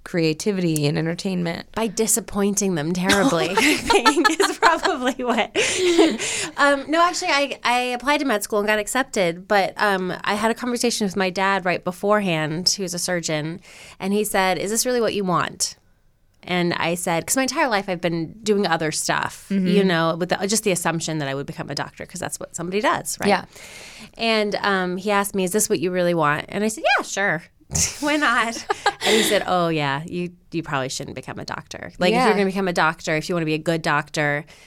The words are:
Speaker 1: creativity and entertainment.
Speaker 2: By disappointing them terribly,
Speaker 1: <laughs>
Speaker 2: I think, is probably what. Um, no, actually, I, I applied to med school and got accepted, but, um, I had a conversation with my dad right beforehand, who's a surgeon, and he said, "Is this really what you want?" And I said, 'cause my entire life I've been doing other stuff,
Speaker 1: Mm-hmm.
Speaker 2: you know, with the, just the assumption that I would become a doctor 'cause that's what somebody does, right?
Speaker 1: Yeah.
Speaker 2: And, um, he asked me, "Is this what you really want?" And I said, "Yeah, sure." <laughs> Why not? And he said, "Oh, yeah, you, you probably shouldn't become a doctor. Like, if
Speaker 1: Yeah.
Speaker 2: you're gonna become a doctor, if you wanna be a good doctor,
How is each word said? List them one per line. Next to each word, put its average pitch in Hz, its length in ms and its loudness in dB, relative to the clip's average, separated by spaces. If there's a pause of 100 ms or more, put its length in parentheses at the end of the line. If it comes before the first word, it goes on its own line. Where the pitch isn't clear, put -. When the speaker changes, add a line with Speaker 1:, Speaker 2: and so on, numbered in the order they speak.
Speaker 1:
creativity 160 840 0
and 156 100 0
entertainment. 175 760 -4
Speaker 2:
By 226 140 -2
disappointing 202 880 0
them 151 160 -2
terribly, 175 580 2
Speaker 1:
<laughs> 190 80 0
Speaker 2:
I 294 200 4
think, 415 520 4
is 320 280 0
probably 302 560 2 (100)
what. 233 320 0 (1040)
Um, 285 320 4
no, 320 120 4
actually, 349 300 2
I, 277 320 0
I 240 160 2
applied 247 400 0
to 294 60 0
med - 180 2
school 214 160 0
and 202 80 2
got 214 120 2
accepted, 202 680 -2
but, 202 300 2
um, 185 360 2 (100)
I 202 120 0
had 220 160 2
a - 20 0
conversation 240 520 -2
with 180 100 -4
my 190 140 0
dad 190 360 0
right 180 180 0
beforehand, 175 840 0
who's 180 240 -4
a 175 60 -6
surgeon, 165 640 -4 (380)
and 196 140 -2
he 214 100 2
said, 190 340 2
"Is 190 140 -2
this 226 140 0
really 247 160 0
what 214 120 2
you 202 100 -2
want?" - 520 -2 (720)
And 175 280 0
I 165 220 0
said, 170 300 -2
'cause - 120 0
my 262 60 2
entire 262 260 0
life 196 180 0
I've 175 140 -4
been 165 320 -2 (100)
doing 202 240 2
other 165 240 0
stuff, - 580 -2
Speaker 1:
Mm-hmm. 196 180 2
Speaker 2:
you 196 180 4
know, 165 340 2
with 175 100 -2
the, - 60 2 (120)
just 214 180 0
the 208 60 2
assumption 165 480 -2
that 143 100 -2
I 135 60 -4
would 139 100 -6
become - 240 -10
a 147 60 -8
doctor - 300 -8
'cause - 140 -16
that's - 200 -8
what - 160 -12
somebody 180 260 -4
does, - 400 -2
right? - 80 0
Speaker 1:
Yeah. 190 160 0 (720)
Speaker 2:
And, 214 380 0
um, 185 420 0
he 196 140 -2
asked 202 240 0
me, 190 80 2
"Is 180 80 0
this 214 180 0
what 196 100 0
you 175 120 -2
really 175 220 2
want?" 151 360 2
And 202 140 -2
I 220 40 0
said, 320 160 -4 (160)
"Yeah, - 60 -4
sure." 196 380 -2 (300)
<laughs> - 280 -2
Why 294 160 2
not? 233 380 2 (300)
And - 300 2
he 220 80 4
said, 202 240 2
"Oh, 180 220 2
yeah, 147 360 0
you, 175 260 -6 (200)
you 165 100 -4
probably 135 280 -4
shouldn't 139 260 -8
become 131 240 -12
a - 60 -10
doctor. - 520 -10
Like, 180 140 2
if 220 60 4
Speaker 1:
Yeah. 254 80 4
Speaker 2:
you're 214 100 4
gonna 196 100 2
become 190 220 -2
a 180 60 -2
doctor, 165 420 0
if 156 140 -4
you 185 60 -2
wanna 165 120 0
be 156 80 0
a - 20 -4
good 160 240 -2
doctor, 147 640 -2 (220)